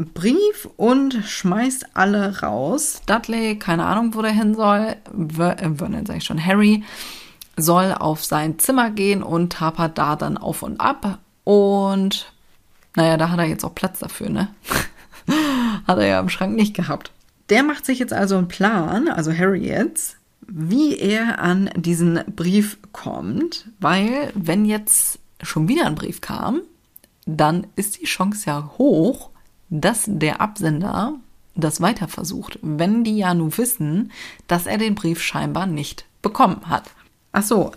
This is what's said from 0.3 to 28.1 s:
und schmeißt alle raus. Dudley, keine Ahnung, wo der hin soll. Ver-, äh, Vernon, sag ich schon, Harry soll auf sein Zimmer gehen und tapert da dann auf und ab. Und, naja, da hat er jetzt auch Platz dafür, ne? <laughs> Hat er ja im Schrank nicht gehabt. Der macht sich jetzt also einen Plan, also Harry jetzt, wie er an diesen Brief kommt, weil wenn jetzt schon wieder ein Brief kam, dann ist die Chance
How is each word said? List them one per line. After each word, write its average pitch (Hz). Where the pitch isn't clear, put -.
und 262
schmeißt 220
alle 196
raus. -
Dudley, 226
keine -
Ahnung, 220
wo 220
der 220
hin 214
soll. 214
Ver-, 165
äh, 160
Vernon, -
sag -
ich 156
schon, 156
Harry 208
soll 175
auf 156
sein 156
Zimmer 247
gehen 202
und 170
tapert 160
da 151
dann 147
auf -
und -
ab. 220
Und, 196
naja, 165
da 165
hat 175
er 170
jetzt -
auch -
Platz -
dafür, -
ne? -
<laughs> 247
Hat 185
er -
ja -
im 185
Schrank 196
nicht 208
gehabt. 147
Der 226
macht 294
sich 254
jetzt -
also 190
einen 180
Plan, 202
also 160
Harry 180
jetzt, -
wie 214
er 220
an 190
diesen 170
Brief 202
kommt, 170
weil 208
wenn 185
jetzt -
schon 156
wieder 294
ein 156
Brief -
kam, -
dann 156
ist -
die 320
Chance 208